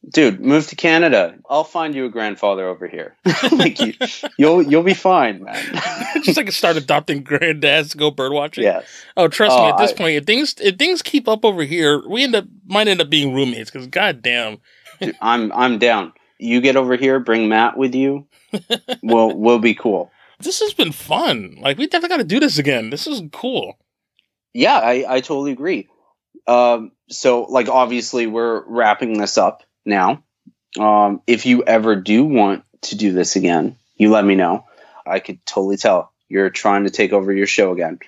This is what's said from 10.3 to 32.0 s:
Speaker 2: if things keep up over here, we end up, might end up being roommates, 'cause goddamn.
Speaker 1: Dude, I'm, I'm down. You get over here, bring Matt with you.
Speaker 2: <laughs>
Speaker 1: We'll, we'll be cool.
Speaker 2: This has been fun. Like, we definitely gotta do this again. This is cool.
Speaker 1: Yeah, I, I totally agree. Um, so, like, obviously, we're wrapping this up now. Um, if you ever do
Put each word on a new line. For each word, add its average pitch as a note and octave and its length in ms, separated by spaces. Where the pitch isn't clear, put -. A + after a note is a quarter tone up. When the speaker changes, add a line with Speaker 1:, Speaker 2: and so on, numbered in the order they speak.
Speaker 2:
if F#3+ 160
things E4 260
keep C4 260
up A3 160
over F#3+ 180
here, D3 460
we A#3+ 160
end B3 100
up, G3+ 120
might G#3 220
end F#3 120
up D3 100
being C#3+ 240
roommates, A#2+ 360
'cause B2+ 160
goddamn. A#2+ 720
Speaker 1:
Dude, - 200
I'm, A#2 320
I'm B2 260
down. G#2 340
You A#2 220
get C3 160
over B2+ 200
here, C3+ 240
bring A2+ 280
Matt A2 280
with A2+ 180
you. C#3 320
Speaker 2:
<laughs> A#3+ 500
Speaker 1:
We'll, A2+ 340
we'll A#2 240
be A2 140
cool. G2 360
Speaker 2:
This F#4 200
has G#4 140
been F3 180
fun. D3 680
Like, C#3 180
we C#4+ 80
definitely E4+ 220
gotta D#4+ 160
do G3 160
this E3+ 180
again. B2+ 320
This D3 160
is C4+ 160
cool. F3 460
Speaker 1:
Yeah, A#3+ 260
I, B2 300
I C3 120
totally C#3 320
agree. C#3 360
Um, A#2+ 460
so, B2 360
like, B2+ 240
obviously, B2 580
we're A2+ 400
wrapping A2+ 520
this G2+ 200
up F#2 240
now. G#2 380
Um, G#2 480
if A#2+ 200
you B2 180
ever A2 320
do G#2 280